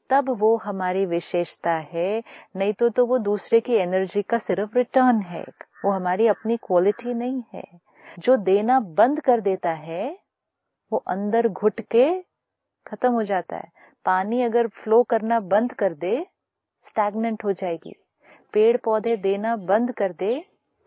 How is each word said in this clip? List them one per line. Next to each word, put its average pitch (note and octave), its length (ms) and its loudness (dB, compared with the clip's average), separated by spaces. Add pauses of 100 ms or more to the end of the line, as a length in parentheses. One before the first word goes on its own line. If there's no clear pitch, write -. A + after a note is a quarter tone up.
(100)
तब C4+ 200 2
वो A3 260 2
हमारी F#3+ 500 -2
विशेषता E3+ 680 -2
है। E3+ 500 -4 (340)
नहीं G3 160 -2
तो, A#3 160 0
तो A#3+ 180 2
वो B3 120 2
दूसरे G#3 420 0
की A#3+ 140 0
एनर्जी F#3+ 480 0
का A#3 160 -2
सिर्फ G#3 380 -4
return B3 440 2
है, F3 240 -8 (400)
वो G3+ 60 2
हमारी F#3+ 360 0
अपनी A3 300 0
quality G#3 580 0
नहीं B3 280 -4 (120)
है। F3 260 -16 (380)
जो B3 180 4
देना G#3 440 2
बंद A3 400 2
कर A#3+ 200 2
देता F#3+ 300 -2
है, E3 480 -8 (760)
वो A3+ 60 0
अंदर G#3 500 -2
घुट G#3 320 -2
के D4+ 440 0 (600)
खत्म B3 260 -2
हो A#3 100 0
जाता F#3+ 340 -4
है। - 120 -14 (360)
पानी G3+ 380 0
अगर A#3 260 2
फ्लो A3 340 2
करना A3+ 380 0
बंद G#3 320 0
कर F#3+ 220 -2
दे, F#3+ 320 -4 (600)
stagnant A3 560 -4
हो G3+ 80 0
जाएगी। F3 420 -8 (580)
पेड़ A3 240 4
पौधे A3 400 -2
देना G3+ 400 -2
बंद G#3+ 360 0
कर G3 200 -2
दे, A3 320 -4 (420)